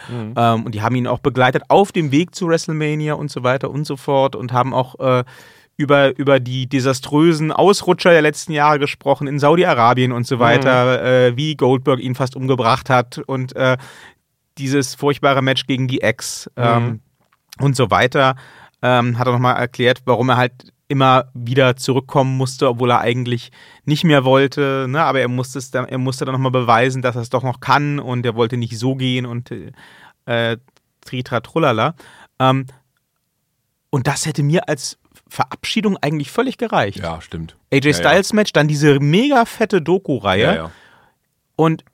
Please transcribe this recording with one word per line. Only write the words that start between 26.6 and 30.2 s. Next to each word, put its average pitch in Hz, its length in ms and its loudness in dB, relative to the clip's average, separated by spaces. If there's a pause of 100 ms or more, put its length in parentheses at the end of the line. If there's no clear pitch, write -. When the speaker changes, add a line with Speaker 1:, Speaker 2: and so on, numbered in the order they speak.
Speaker 2:
dass 123 160 -2
er 120 60 -4
es 117 60 -12
doch 131 140 -2
noch 127 160 -6
kann 143 400 0
und 123 260 -6
er 113 100 -2
wollte 120 200 -2
nicht 117 240 -6
so 131 160 -2
gehen 127 300 -4
und, 120 260 -10 (720)